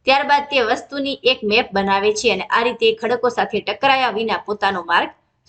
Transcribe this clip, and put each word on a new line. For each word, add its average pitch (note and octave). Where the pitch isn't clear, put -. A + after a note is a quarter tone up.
ત્યારબાદ C#4
તે C#4
વસ્તુની C4+
એક B3+
મેપ A3
બનાવે G3
છે G#3+
અને F#3
આ -
રીતે A#3
ખડકો A#3+
સાથે -
ટકરાયા C4
વિના A3
પોતાનો G3
માર્ગ F3